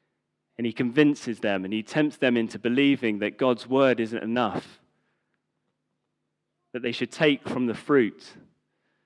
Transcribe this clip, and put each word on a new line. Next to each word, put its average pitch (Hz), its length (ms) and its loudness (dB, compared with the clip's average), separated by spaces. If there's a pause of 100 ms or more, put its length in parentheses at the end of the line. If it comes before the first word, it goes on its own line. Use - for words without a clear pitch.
(580)
and 120 80 -4
he 113 80 -4
convinces 127 680 0
them 98 220 0
and 95 80 -8
he 107 120 -4
tempts 151 340 -2
them 127 180 2
into 113 220 -2
believing 123 640 0
that 104 180 -4
God's 123 300 0
word 131 320 2
isn't 113 240 -6
enough, 113 560 -4 (1900)
that 120 80 -10
they 120 100 -4
should 117 200 -6
take 151 360 0
from 123 200 -2
the 107 80 -2
fruit, - 580 0 (720)